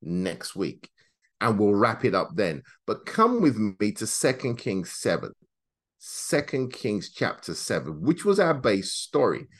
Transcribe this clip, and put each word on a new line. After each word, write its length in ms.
next 540
week 340
and 180
we'll 140
wrap 320
it 100
up 200
then. 280
But 180
come 360
with 160
me 360
to 140
Second 500
Kings 340
seven, 400
Second 760
Kings 380
chapter 420
seven, 480
which 240
was 140
our 140
base 400
story. 540